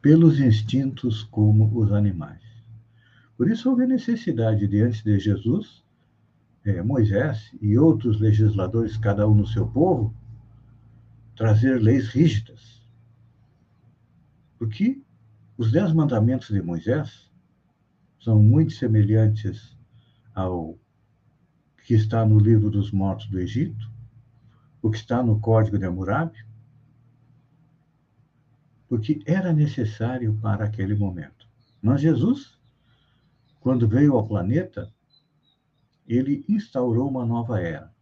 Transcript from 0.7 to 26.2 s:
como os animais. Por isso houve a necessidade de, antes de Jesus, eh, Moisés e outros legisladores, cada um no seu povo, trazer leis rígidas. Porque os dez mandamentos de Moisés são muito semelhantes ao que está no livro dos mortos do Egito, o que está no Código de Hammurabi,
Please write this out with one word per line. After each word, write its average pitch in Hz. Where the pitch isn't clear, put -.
como 107
os 104
animais. 98
Por 185
isso 226
houve 247
a -
necessidade 113
de, 104
antes 117
de 104
Jesus, 113
eh, 90
Moisés 110
e 104
outros 117
legisladores, 107
cada 104
um 104
no 104
seu 113
povo, 135
trazer 113
leis 117
rígidas. -
Porque 202
os 113
dez 175
mandamentos 127
de 101
Moisés 87
são 107
muito 143
semelhantes 107
ao 90
que 120
está 110
no 107
livro 107
dos 101
mortos 95
do 95
Egito, 107
o 110
que 107
está 120
no 107
Código 107
de 92
Hammurabi, 98